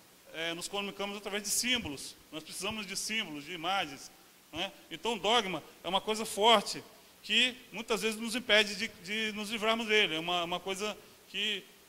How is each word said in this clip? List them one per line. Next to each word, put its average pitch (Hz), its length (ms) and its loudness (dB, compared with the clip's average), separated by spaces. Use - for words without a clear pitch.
é, 165 200 -4
nos 170 140 -8
comunicamos 202 500 -6
através 208 260 -6
de 202 60 -4
símbolos. 220 640 -2
Nós 156 120 -10
precisamos 202 440 -6
de 190 80 -6
símbolos, 175 500 -4
de 165 80 -10
imagens, 170 580 -2
né? 185 200 -4
Então, 214 240 -2
o 208 60 -4
dogma 202 420 4
é - 40 -6
uma 185 140 2
coisa 214 240 -2
forte 208 580 6
que 233 260 4
muitas 208 300 -2
vezes 214 140 0
nos 226 180 -4
impede 208 400 4
de, 208 120 -4
de 214 300 -2
nos 208 160 -6
livrarmos 226 360 0
dele. 208 300 4
É 160 40 -2
uma, 175 260 0
uma 175 160 -2
coisa 190 360 -4
que 202 340 -2